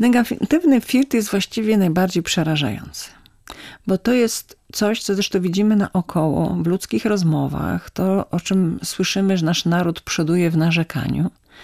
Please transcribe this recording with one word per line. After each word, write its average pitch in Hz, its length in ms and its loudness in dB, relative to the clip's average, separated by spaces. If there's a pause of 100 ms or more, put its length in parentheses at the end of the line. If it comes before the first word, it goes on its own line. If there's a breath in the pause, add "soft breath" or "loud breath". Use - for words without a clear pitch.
Negatywny 247 840 4
filtr 262 340 0
jest 214 160 0
właściwie 214 460 0
najbardziej 180 460 2
przerażający, 147 840 -4 (800 loud breath)
bo 185 100 2
to 233 160 0
jest - 440 0 (160)
coś, 214 300 0
co 202 100 -2
zresztą 190 280 0
widzimy 196 340 2
naokoło 170 840 0
w 160 60 -2
ludzkich 196 380 -2
rozmowach, 156 840 -2
to, 190 400 -2
o 170 100 -2
czym 180 440 0
słyszymy, 190 540 -2
że 160 80 0
nasz 165 200 0
naród 170 360 0
przoduje 170 500 0
w 165 60 0
narzekaniu. 160 760 0 (320 loud breath)